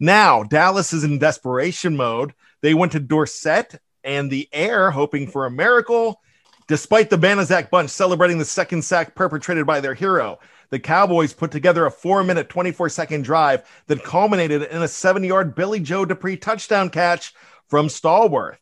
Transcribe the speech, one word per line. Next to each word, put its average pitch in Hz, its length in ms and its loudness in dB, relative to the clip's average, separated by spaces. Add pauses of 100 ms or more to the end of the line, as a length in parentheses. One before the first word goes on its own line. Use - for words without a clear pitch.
Now, 165 420 4
Dallas 170 480 2
is 156 140 -2
in 147 120 0
desperation 151 760 -2
mode. 123 380 -4 (260)
They 156 140 2
went 175 180 2
to 160 80 -4
Dorsett 156 800 -2 (240)
and 139 260 -4
the 135 220 -6
air, 190 400 0
hoping 143 360 -2
for 135 180 -4
a 123 60 -6
miracle, 226 680 0 (480)
despite 214 420 2
the 190 80 4
Banaszak 185 520 2
bunch 170 200 2
celebrating 180 480 2
the 151 80 -4
second 175 360 -4
sack 170 320 -2
perpetrated 156 520 -2
by 147 160 0
their 135 120 -4
hero. 143 460 -2 (300)
The 135 100 -6
Cowboys 170 540 2
put - 180 -6
together 160 340 2
a 135 60 0
four-minute, 180 560 0
twenty-four-second 160 800 -4
drive 147 440 2 (180)
that 147 180 -4
culminated 170 580 0
in 160 180 -8
a 160 60 0
seven-yard 185 680 0
Billy 196 280 -4
Joe 180 240 -2
Dupree 185 320 -6
touchdown 202 520 -2
catch 175 440 -2 (340)
from 147 200 2
Stallworth. 160 760 2